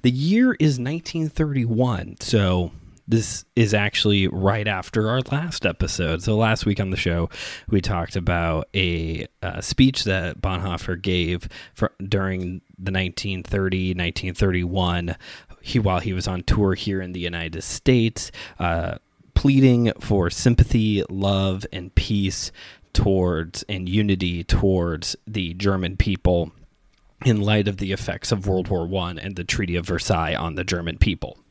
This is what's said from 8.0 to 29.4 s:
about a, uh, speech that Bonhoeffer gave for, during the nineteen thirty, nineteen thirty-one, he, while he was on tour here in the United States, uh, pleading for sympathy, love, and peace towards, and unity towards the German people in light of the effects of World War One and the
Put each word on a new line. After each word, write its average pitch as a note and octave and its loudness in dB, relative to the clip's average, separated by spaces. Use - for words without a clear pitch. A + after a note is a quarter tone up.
about E2+ 0
a, E2 -2
uh, - -6
speech - 2
that F#2 -2
Bonhoeffer F2+ -4
gave F2+ -2
for, - -2
during F#2+ -2
the F#2+ -6
nineteen F#2 -4
thirty, F#2 0
nineteen F2+ -4
thirty-one, F2+ 0
he, - -2
while F#2+ 2
he F#2+ -4
was F#2 -4
on F#2 -4
tour G2 2
here F#2+ -4
in F2+ -8
the F2+ -8
United E2 -6
States, - 0
uh, E2+ -2
pleading C3 6
for F#2+ 2
sympathy, A2 4
love, G2 0
and F2+ -12
peace - 0
towards, F2+ 2
and F#2 -6
unity F#2 2
towards E2+ 2
the F#2+ -6
German F#2+ 0
people F2+ 0
in A2 4
light G#2 2
of G2 -4
the F#2+ -4
effects - -4
of G2+ 0
World F#2 0
War F2 -2
One F2+ -4
and F#2+ -10
the F2 -6